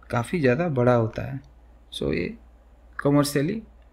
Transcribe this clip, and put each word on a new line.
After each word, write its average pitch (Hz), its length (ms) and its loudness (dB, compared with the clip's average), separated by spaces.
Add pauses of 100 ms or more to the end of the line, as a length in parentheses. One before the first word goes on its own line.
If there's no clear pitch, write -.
काफ़ी 120 300 -2
ज़्यादा 135 280 2
बड़ा 123 260 4
होता 113 400 -2
है, 135 80 -10 (520)
so - 200 -2
ये 202 240 -4 (640)
कमर्शियली 143 600 2 (300)